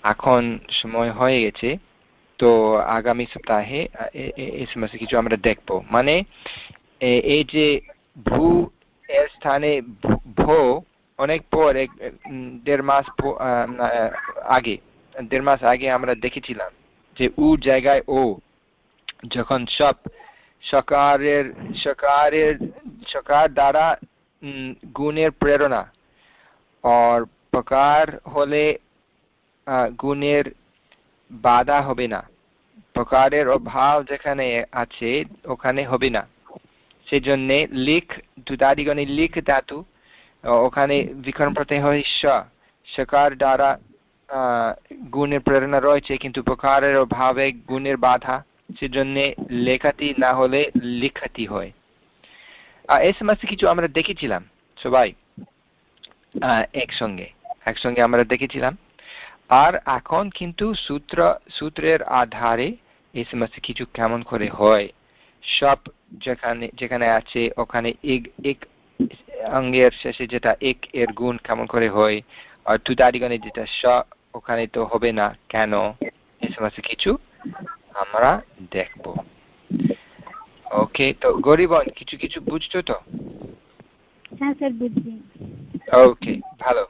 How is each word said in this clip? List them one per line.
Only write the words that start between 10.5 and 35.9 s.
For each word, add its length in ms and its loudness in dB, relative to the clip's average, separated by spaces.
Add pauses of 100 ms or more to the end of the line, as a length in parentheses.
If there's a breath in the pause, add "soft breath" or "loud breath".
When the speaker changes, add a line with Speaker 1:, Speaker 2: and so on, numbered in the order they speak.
Speaker 1:
অনেক 240 0 (100)
পর, 240 4
এক, 140 -2 (360)
উম, 380 -12
দেড় 180 0
মাস 240 2 (120)
প-, 200 -4
আহ, 300 0 (760)
আগে, 340 0 (460)
দেড় 200 -2
মাস 200 2
আগে 280 2
আমরা 240 0
দেখেছিলাম 560 -8 (480)
যে 180 0
উ 200 4
জায়গায় 500 2
ও, 280 2 (920)
যখন 380 -2
সব 280 2 (680 soft breath)
সকারের, 920 2 (300)
সকারের, 720 2 (520)
সকার 460 2
দ্বারা, 440 2 (440)
উম, 320 -12 (200)
গুণের 380 0
প্রেরণা, 600 0 (920 soft breath)
আর 420 4 (260)
পকার 800 0
হলে, 500 0 (840)
আহ, 240 0
গুণের 680 -2 (760)
বাধা 500 2
হবে 260 -4
না, 220 -8 (640)
পকারের 560 2
অভাব 560 2
যেখানে 640 -4
আছে 540 -4 (200)
ওখানে 380 -4
হবে 260 -2